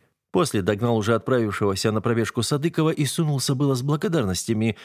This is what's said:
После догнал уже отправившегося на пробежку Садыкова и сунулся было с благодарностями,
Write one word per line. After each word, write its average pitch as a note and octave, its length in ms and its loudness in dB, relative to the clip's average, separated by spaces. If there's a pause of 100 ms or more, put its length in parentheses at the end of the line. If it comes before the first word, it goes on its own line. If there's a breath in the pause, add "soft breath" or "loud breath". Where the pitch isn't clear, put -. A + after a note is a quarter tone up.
(320)
После D3 300 2
догнал A2 360 2
уже G#2+ 160 2
отправившегося G#2+ 760 0
на G#2+ 100 0
пробежку A#2 400 0
Садыкова D#3 480 0
и D3 160 -2
сунулся C#3+ 480 0
было C3+ 220 2
с B2 60 -4
благодарностями, A#2+ 1040 0